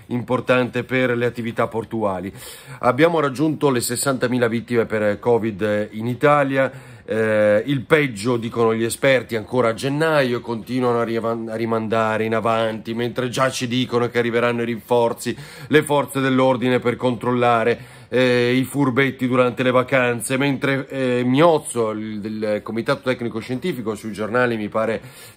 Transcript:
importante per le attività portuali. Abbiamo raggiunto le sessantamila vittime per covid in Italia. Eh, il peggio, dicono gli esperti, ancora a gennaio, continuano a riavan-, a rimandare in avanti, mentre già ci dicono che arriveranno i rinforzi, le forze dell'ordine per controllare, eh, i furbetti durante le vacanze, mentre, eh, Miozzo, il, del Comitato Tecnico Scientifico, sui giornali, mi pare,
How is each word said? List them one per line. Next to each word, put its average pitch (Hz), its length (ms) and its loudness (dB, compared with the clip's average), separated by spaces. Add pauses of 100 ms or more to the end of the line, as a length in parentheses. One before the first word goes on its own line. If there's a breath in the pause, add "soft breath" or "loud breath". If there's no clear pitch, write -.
importante 123 760 0
per 127 320 0
le 120 100 0
attività 117 420 -2
portuali. 101 680 -4 (460 loud breath)
Abbiamo 151 420 4
raggiunto 143 480 0
le 123 100 2
sessantamila 120 680 0
vittime 113 360 0
per 107 340 0
covid 107 720 0
in 110 160 -6
Italia. 135 840 2 (140)
Eh, 107 600 4
il 139 160 -2
peggio, 127 560 0
dicono 113 360 0
gli 113 120 -2
esperti, 117 500 0
ancora 113 340 0
a 113 40 0
gennaio, 139 680 0
continuano 117 600 -2
a - 20 0
riavan-, 113 460 -4
a 110 60 -8
rimandare 110 680 0
in 113 100 -2
avanti, 113 600 -2
mentre 120 340 -4
già 131 220 0
ci 127 180 -6
dicono 120 420 0
che 117 100 -2
arriveranno 117 420 0
i 117 40 -2
rinforzi, 117 720 0 (320 loud breath)
le 147 160 6
forze 143 380 0
dell'ordine 131 580 2
per 117 160 0
controllare, 120 1120 0
eh, 123 460 2
i 131 100 2
furbetti 131 640 0
durante 127 360 2
le 127 80 2
vacanze, 123 640 0
mentre, 135 500 0
eh, 127 380 0
Miozzo, 131 640 4
il, 107 320 -6
del 107 400 -4
Comitato 110 400 -4
Tecnico 120 380 -4
Scientifico, 123 560 -6
sui 110 180 -10
giornali, 113 420 0
mi 104 140 -4
pare, 110 320 -2 (360 loud breath)